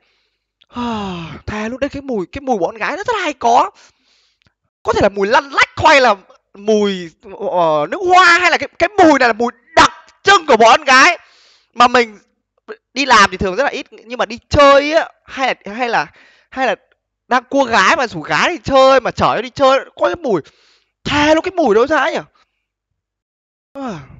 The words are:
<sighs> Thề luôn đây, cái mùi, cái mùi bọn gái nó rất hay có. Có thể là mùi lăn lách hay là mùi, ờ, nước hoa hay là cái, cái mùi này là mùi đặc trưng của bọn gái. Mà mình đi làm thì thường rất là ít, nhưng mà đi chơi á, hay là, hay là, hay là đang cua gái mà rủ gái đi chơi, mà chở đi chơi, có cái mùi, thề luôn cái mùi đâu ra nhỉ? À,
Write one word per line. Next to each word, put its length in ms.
<sighs> 760
Thề 240
luôn 100
đây, 100
cái 120
mùi, 240
cái 160
mùi 160
bọn 200
gái 200
nó 100
rất 140
hay 120
có. 380
Có 100
thể 80
là 80
mùi 180
lăn 220
lách 200
hay 160
là 140
mùi, 580
ờ, 400
nước 160
hoa 320
hay 120
là 60
cái, 120
cái 180
mùi 220
này 100
là 40
mùi 180
đặc 160
trưng 240
của 100
bọn 260
gái. 340
Mà 140
mình 320
đi 120
làm 260
thì 60
thường 180
rất 80
là 60
ít, 220
nhưng 260
mà 80
đi 140
chơi 440
á, 160
hay 300
là, 80
hay 160
là, 160
hay 160
là 80
đang 160
cua 200
gái 320
mà 120
rủ 140
gái 280
đi 140
chơi, 380
mà 100
chở 300
đi 80
chơi, 300
có 120
cái 80
mùi, 260
thề 320
luôn 80
cái 80
mùi 240
đâu 120
ra 240
nhỉ? 80
À, 260